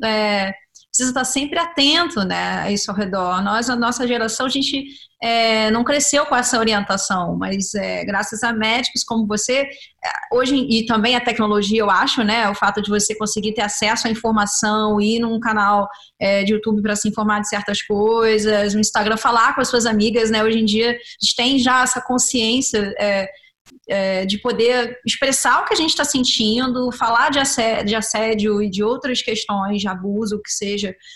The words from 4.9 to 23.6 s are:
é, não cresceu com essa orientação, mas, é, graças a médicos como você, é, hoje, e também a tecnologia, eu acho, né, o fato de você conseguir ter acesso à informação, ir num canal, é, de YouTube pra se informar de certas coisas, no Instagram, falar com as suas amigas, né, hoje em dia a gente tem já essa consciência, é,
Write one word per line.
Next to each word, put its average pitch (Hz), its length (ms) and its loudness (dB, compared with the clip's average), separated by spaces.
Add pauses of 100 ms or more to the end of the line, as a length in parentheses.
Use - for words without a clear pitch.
é, 226 500 2
não 233 120 2
cresceu 285 420 2
com 269 100 0
essa 247 240 2
orientação, 196 760 0
mas, 190 380 -4
é, 185 320 -4
graças 208 380 -4
a 233 100 0
médicos 226 500 -2
como 226 220 0
você, 214 360 0
é, - 480 -8 (220)
hoje, 254 240 2
e 226 300 2
também 226 300 2
a 240 60 0
tecnologia, 214 580 0
eu 208 100 2
acho, 202 340 2
né, 214 260 2
o 208 40 -2
fato 202 280 0
de 202 80 -6
você 208 260 0
conseguir 214 380 -4
ter 226 80 -4
acesso 208 460 0
à 226 40 0
informação, 214 880 0
ir 226 180 2
num 226 200 -2
canal, 208 500 2 (300)
é, 196 240 2
de 208 100 2
YouTube 214 280 0
pra 208 140 0
se 214 140 -2
informar 214 320 0
de 208 80 -6
certas 202 320 -4
coisas, 214 920 2
no 214 60 2
Instagram, 214 380 0
falar 233 380 2
com 269 60 0
as 247 60 0
suas 240 180 2
amigas, 220 440 2
né, 220 140 2
hoje 226 160 2
em 220 60 2
dia 220 260 2
a - 340 -6
gente - 100 0
tem 254 220 2
já 254 240 4
essa 254 180 0
consciência, 240 1000 0
é, 196 280 0 (640)